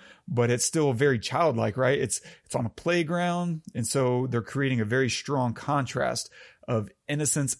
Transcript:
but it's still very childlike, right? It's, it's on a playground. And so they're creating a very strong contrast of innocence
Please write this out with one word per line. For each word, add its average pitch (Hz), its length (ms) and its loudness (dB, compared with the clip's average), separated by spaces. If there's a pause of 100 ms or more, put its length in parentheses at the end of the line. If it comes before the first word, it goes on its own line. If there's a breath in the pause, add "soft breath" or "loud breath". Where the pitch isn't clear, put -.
(280 loud breath)
but 120 200 2
it's 120 160 2
still 151 280 2
very 127 260 4
childlike, 117 580 0
right? 131 220 2
It's, 127 220 -2 (260 loud breath)
it's - 80 -6
on 123 100 -2
a 110 60 -4
playground. 175 920 -2 (120)
And 120 120 -4
so 127 420 2
they're 120 120 0
creating 131 400 0
a 107 40 0
very 120 260 2
strong 127 440 -2
contrast 127 760 -2 (380 loud breath)
of 110 200 0 (200)
innocence 147 520 0